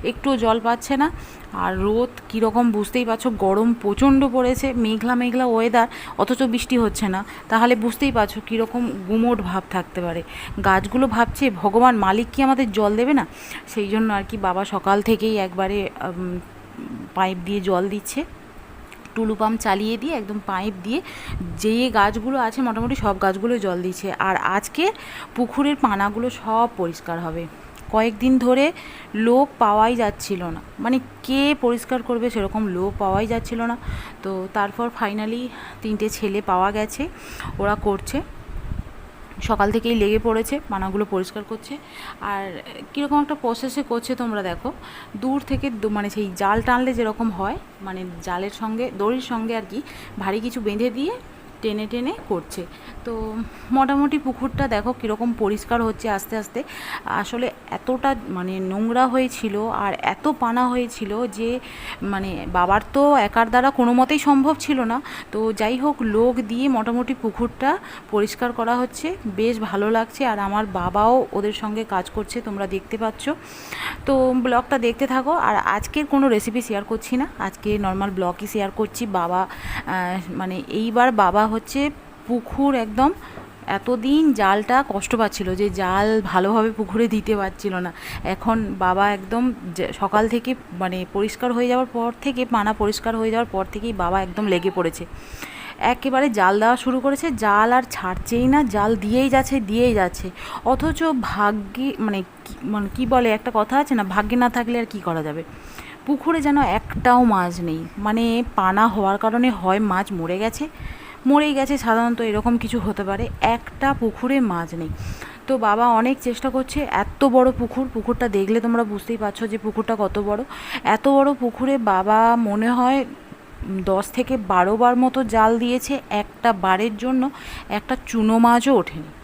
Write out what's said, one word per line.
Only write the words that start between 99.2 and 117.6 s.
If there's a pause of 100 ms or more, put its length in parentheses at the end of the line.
যাচ্ছে,
দিয়েই
যাচ্ছে। (340)
অথচ (180)
ভাগ্যে
মানে (220)
কি, (100)
মানে
কি
বলে
একটা
কথা
আছে
না,
ভাগ্যে
না
থাকলে
আর
কি
করা
যাবে। (640)
পুকুরে
যেন
একটাও
মাছ
নেই, (120)
মানে (120)
পানা
হওয়ার
কারণে
হয়
মাছ
মরে
গেছে, (560)
মরেই
গেছে
সাধারণত,
এরকম
কিছু
হতে
পারে, (140)
একটা
পুকুরে
মাছ
নেই। (580)
তো
বাবা
অনেক
চেষ্টা
করছে।
এত
বড়
পুকুর,